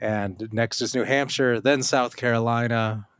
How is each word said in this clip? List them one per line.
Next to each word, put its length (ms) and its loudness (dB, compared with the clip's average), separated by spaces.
And 520 -4
next 280 -2
is 140 -4
New 80 0
Hampshire, 580 2
then 220 2
South 320 0
Carolina, 920 0